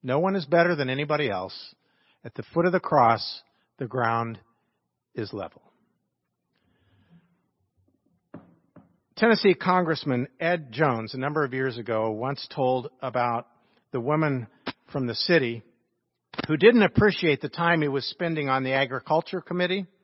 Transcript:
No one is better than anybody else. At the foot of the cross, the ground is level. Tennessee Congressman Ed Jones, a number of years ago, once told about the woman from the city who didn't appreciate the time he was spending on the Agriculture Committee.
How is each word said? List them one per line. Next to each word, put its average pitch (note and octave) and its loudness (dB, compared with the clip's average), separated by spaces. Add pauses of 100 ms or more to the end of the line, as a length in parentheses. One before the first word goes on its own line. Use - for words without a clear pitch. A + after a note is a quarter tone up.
No C3 -2
one F#3+ 0
is F#3 -4
better E3+ 4
than C#3 -2
anybody D3 -2
else. F#2+ -8 (500)
At A#2 -16
the A#2 -12 (120)
foot E3+ 2
of F3+ 2
the F3+ 2
cross, A#2 4 (360)
the C3 -8
ground A#2 -2 (760)
is A2 -8
level. F#2+ -12 (3500)
Tennessee G#3+ 4
Congressman D#3+ 0 (140)
Ed E3 -4
Jones, A#2 -2
a C3 -8
number D3 -2
of B2+ -6
years C3 -4
ago, A2 -2
once B2 -6
told B2+ -2 (100)
about A#2+ -2 (460)
the B2 -4
woman C#3 0 (420)
from C3 -4
the A#2 -4
city B2 0 (840)
who D#3 2
didn't G#3+ 8
appreciate F3+ 2
the - -8
time E3+ 0
he D3 0
was C3+ -2
spending D#3+ -4
on C3 0
the C3 -2
Agriculture C3+ -2
Committee. F3+ -4 (180)